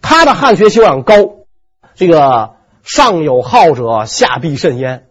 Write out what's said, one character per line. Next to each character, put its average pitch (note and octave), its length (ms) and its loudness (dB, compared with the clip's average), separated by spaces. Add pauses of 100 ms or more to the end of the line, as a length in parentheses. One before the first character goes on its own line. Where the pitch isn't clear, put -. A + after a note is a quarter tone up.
他 D#4+ 220 0
的 C4+ 100 2
汉 A3+ 220 0
学 G#3 120 2
修 A3 140 2
养 C3+ 220 0
高， G#3+ 100 4 (800)
这 F#3 140 -2
个 C3+ 460 2 (280)
上 A3 400 -2
有 B2+ 180 -2
好 F#3+ 300 2
者， A#2 340 -4
下 B2 340 -4
必 C#3+ 180 -6
甚 C3 220 -4
焉 B2+ 320 -10